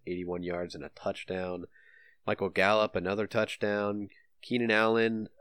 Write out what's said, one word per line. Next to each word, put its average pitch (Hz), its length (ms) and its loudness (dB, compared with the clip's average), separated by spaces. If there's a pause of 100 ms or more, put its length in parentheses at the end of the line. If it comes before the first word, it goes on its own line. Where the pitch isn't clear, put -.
eighty-one 90 380 -4
yards 87 320 -6
and 71 80 -12
a 73 60 -14
touchdown. 92 760 -6 (640)
Michael 98 240 0
Gallup, 104 460 4
another 98 300 -2
touchdown. 104 840 -2 (340)
Keenan 120 280 0
Allen, 110 580 2 (120)